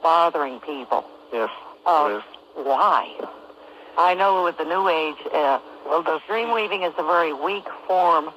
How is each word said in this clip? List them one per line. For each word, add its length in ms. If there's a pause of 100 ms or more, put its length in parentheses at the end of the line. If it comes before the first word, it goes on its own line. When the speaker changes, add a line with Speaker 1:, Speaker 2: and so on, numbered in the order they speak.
Speaker 1:
bothering 580
people. 440 (280)
Speaker 2:
Yes, 180 (340)
Speaker 1:
Uh, 240
Speaker 2:
there 100
is. 40 (320)
Speaker 1:
why? 580 (840)
I 160
know 280
with 160
the 60
New 240
Age, 300 (140)
uh, 260 (280)
Speaker 2:
Well, 160
there's 240
Speaker 1:
dream 260
weaving 300
is 160
a 60
very 280
weak 320 (220)
form 500